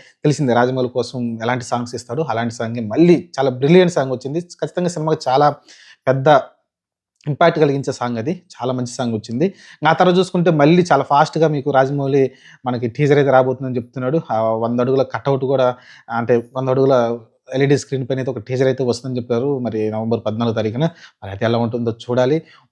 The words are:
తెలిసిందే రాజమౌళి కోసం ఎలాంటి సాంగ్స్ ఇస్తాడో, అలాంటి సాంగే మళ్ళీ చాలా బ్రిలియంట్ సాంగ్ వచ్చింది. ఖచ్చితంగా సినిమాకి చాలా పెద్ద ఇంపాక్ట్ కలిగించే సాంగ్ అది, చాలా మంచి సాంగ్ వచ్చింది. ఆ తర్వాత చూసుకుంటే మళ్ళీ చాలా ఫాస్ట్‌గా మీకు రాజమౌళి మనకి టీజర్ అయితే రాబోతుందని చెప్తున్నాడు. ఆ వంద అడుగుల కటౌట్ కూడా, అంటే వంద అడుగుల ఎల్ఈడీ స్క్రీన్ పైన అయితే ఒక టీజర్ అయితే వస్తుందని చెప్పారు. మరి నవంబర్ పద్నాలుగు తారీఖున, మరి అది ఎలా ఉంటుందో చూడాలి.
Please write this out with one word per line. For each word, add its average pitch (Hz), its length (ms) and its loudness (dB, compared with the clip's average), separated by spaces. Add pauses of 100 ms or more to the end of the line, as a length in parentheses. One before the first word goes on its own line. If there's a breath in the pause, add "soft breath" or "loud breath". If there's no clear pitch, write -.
(180 loud breath)
తెలిసిందే 139 360 0
రాజమౌళి 123 360 0
కోసం 123 300 -6 (200)
ఎలాంటి 120 240 -4
సాంగ్స్ 120 300 -6
ఇస్తాడో, 127 300 -8
అలాంటి 113 300 -4
సాంగే 117 320 -6
మళ్ళీ 156 300 4 (140)
చాలా 135 220 -2
బ్రిలియంట్ 170 420 4
సాంగ్ 131 180 0
వచ్చింది. 139 280 -6 (140)
ఖచ్చితంగా 175 360 -4
సినిమాకి 156 320 -4
చాలా 135 260 2 (580 loud breath)
పెద్ద 135 220 2 (960)
ఇంపాక్ట్ 165 340 2
కలిగించే 139 320 2
సాంగ్ 120 260 -6
అది, 123 140 -4 (180)
చాలా 123 220 -6
మంచి 123 200 -6
సాంగ్ 120 220 -4
వచ్చింది. 117 320 -2 (360 loud breath)
ఆ 156 100 4
తర్వాత 180 240 4
చూసుకుంటే 180 340 2
మళ్ళీ 160 320 6
చాలా 139 220 2
ఫాస్ట్‌గా 151 440 2
మీకు 143 220 -4
రాజమౌళి 135 520 2 (420 loud breath)
మనకి 123 240 -4
టీజర్ 143 300 2
అయితే 135 140 2
రాబోతుందని 127 460 2
చెప్తున్నాడు. 131 500 -4
ఆ 113 100 -2 (200)
వంద 117 220 -2
అడుగుల 131 280 2
కటౌట్ 131 360 -2
కూడా, 131 240 2 (400 loud breath)
అంటే 117 280 0 (140)
వంద 131 180 -6
అడుగుల 135 260 4 (540)
ఎల్ఈడీ 139 280 2
స్క్రీన్ 131 280 -6
పైన 131 140 -4
అయితే 127 120 -6
ఒక 123 100 -8
టీజర్ 131 280 -2
అయితే 131 160 -2
వస్తుందని 123 340 -4
చెప్పారు. 120 300 -2 (100)
మరి 113 200 -6 (120)
నవంబర్ 113 300 -4
పద్నాలుగు 110 340 -2
తారీఖున, 110 300 -2 (320 loud breath)
మరి 98 160 -16
అది 101 120 -6
ఎలా 117 140 0
ఉంటుందో 120 400 -2
చూడాలి. 127 380 0 (360 soft breath)